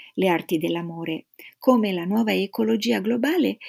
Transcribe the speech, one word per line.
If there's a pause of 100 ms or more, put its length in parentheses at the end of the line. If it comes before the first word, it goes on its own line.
(160)
le
arti
dell'amore, (300)
come
la
nuova
ecologia
globale (120)